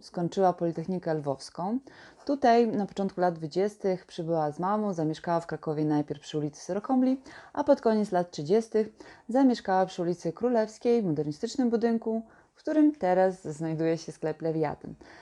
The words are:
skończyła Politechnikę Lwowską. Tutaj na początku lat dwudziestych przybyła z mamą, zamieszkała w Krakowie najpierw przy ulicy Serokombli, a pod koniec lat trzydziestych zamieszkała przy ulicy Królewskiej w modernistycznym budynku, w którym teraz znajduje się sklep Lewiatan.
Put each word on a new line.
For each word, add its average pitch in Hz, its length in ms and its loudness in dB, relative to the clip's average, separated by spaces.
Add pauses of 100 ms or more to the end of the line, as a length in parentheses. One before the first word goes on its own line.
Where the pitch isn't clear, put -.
skończyła 180 520 0
Politechnikę 170 600 -4
Lwowską. 156 640 -4 (460)
Tutaj 240 420 4
na 202 180 -2
początku 190 360 -4
lat 180 140 2
dwudziestych 180 720 -2
przybyła 160 460 -2
z 143 80 -12
mamą, 202 340 0
zamieszkała 165 460 -2
w 165 80 -8
Krakowie 156 380 -4
najpierw 147 360 -2
przy - 160 -8
ulicy 147 240 -6
Serokombli, 254 600 0 (320)
a 294 100 -4
pod 285 180 4
koniec 214 300 2
lat 175 200 0
trzydziestych 214 580 0 (400)
zamieszkała 220 560 4
przy 185 160 -8
ulicy 170 320 -2
Królewskiej 233 680 0
w 202 40 -2
modernistycznym 160 640 -2
budynku, 226 520 0 (340)
w - 40 -20
którym 302 360 4
teraz 185 520 2
znajduje 160 500 -2
się - 140 -12
sklep 156 300 -6
Lewiatan. 160 520 -4 (280)